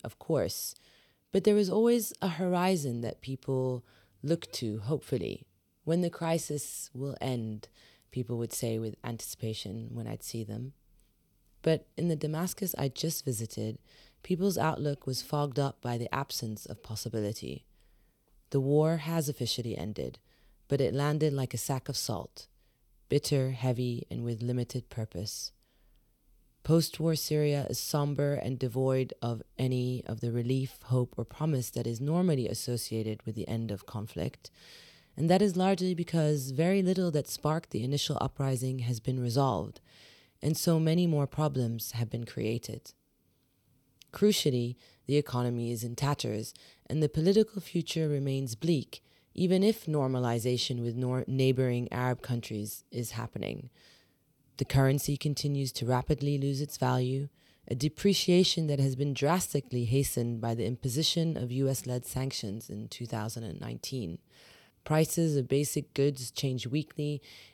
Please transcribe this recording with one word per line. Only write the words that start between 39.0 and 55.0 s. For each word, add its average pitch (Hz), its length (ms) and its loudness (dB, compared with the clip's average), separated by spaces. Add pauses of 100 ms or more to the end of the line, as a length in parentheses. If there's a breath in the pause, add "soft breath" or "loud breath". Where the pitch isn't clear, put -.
been 131 180 -2
resolved, 120 640 2 (600 loud breath)
and 156 140 2
so 165 220 4
many 160 280 4
more 147 200 4
problems 131 640 0
have 117 180 -2
been 117 140 -4
created. 113 680 -4 (1200)
Crucially, 123 640 4 (300 soft breath)
the 139 100 2
economy 123 540 0
is 113 140 -4
in 120 120 -6
tatters, 131 560 -2 (340 loud breath)
and 156 160 0
the 151 60 2
political 196 520 4
future 160 480 -2
remains 135 460 0
bleak, 160 480 0 (320 soft breath)
even 185 280 4
if 220 240 2
normalization 123 960 0
with 117 140 -2
nor-, 127 300 0
neighboring 131 640 2
Arab 123 280 0
countries 110 720 -4
is 120 220 -4
happening. 113 580 -6 (840 soft breath)
The - 80 0
currency 135 520 4